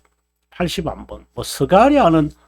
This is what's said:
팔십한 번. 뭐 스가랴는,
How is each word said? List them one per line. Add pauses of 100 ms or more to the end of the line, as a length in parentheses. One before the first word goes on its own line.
(500)
팔십한
번. (100)
뭐
스가랴는, (180)